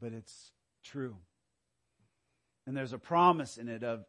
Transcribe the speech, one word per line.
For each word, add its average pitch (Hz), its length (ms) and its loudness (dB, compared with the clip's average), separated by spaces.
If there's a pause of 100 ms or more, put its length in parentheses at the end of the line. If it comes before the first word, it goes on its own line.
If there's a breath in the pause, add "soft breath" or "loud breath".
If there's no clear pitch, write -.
but 117 120 -8
it's - 400 -16 (320)
true. 127 320 -8 (1500)
And 131 100 -6
there's 131 160 -4
a 131 60 -6
promise 170 580 6
in 117 120 -8
it 113 160 -6
of 113 240 -2